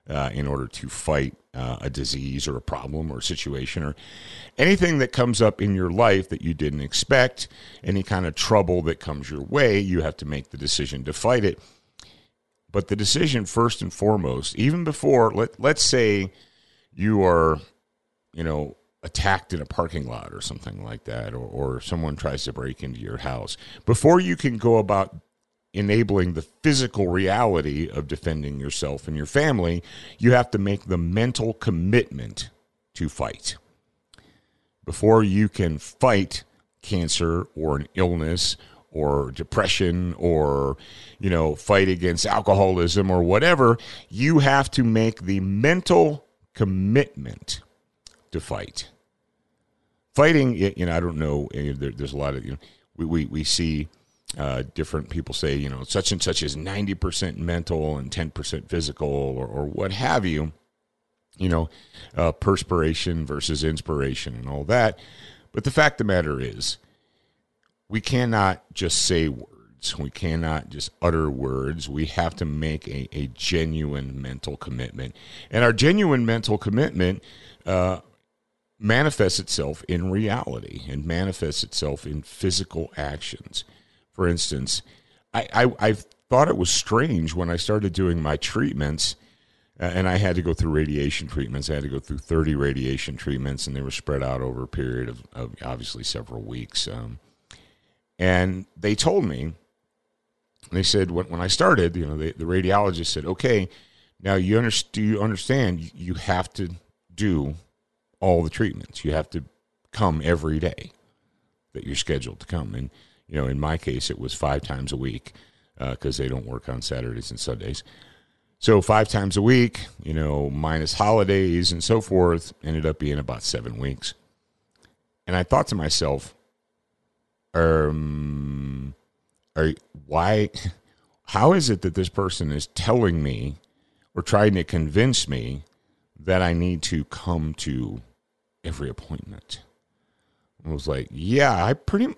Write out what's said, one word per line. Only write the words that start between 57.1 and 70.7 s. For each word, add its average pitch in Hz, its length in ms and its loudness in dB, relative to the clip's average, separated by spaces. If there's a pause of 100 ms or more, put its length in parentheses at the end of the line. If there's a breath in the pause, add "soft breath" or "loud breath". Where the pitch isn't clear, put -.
mental 82 580 -2
and 67 160 -8
ten 82 180 -4
percent - 380 -8
physical 76 400 -4
or, 67 380 -2
or 71 180 -6
what 92 280 -4
have 123 340 0
you, 78 260 -2 (840)
you 95 100 0
know, 82 220 0 (440 loud breath)
uh, 82 180 2
perspiration 85 920 0
versus 73 400 -4
inspiration 71 720 -4
and 58 120 -12
all 71 180 -8
that. 110 340 2 (540 loud breath)
But 113 120 -4
the 135 60 -2
fact 151 240 4
of 123 120 -2
the 98 60 2
matter 76 280 0
is, 58 360 -6 (1120)
we 107 140 -4
cannot 110 600 2 (120)
just - 320 -2
say 80 240 2
words. - 680 -10
We 69 120 -6
cannot 80 580 -4
just - 220 -10 (100)